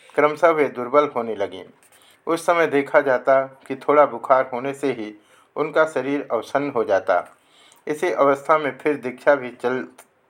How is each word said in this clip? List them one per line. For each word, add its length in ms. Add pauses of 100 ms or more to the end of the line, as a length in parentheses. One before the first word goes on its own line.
(140)
क्रमशः 340
वे 200
दुर्बल 480
होने 180
लगीं। 300 (640)
उस 200
समय 200
देखा 340
जाता 420
कि 340
थोड़ा 300
बुखार 460
होने 220
से 180
ही 220 (420)
उनका 280
शरीर 480
अवसन्न 380
हो 140
जाता। 520 (520)
इसी 220
अवस्था 480
में 200
फिर 180
दीक्षा 380
भी 160
चल, 360 (440)